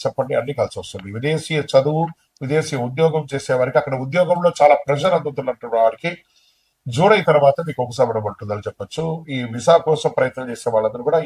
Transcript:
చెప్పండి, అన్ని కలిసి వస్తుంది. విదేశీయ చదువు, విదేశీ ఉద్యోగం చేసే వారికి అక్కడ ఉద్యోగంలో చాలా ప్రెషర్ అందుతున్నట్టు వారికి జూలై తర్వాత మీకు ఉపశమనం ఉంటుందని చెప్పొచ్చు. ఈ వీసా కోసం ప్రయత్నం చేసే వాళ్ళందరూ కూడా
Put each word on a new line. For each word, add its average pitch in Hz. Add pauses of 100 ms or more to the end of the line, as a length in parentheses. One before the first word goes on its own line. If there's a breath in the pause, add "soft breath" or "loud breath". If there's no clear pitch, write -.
చెప్పండి, 131
అన్ని 135
కలిసి 101
వస్తుంది. 92 (100)
విదేశీయ 151 (100)
చదువు, 147 (380)
విదేశీ 147 (120)
ఉద్యోగం 156 (100)
చేసే 135
వారికి 127
అక్కడ 135 (120)
ఉద్యోగంలో 170 (100)
చాలా 147
ప్రెషర్ 160
అందుతున్నట్టు 131 (100)
వారికి 113 (760)
జూలై 180 (100)
తర్వాత 139 (100)
మీకు 131
ఉపశమనం 113
ఉంటుందని 104
చెప్పొచ్చు. 160
ఈ 131 (160)
వీసా 165 (120)
కోసం 151
ప్రయత్నం 127
చేసే 117
వాళ్ళందరూ 110
కూడా 160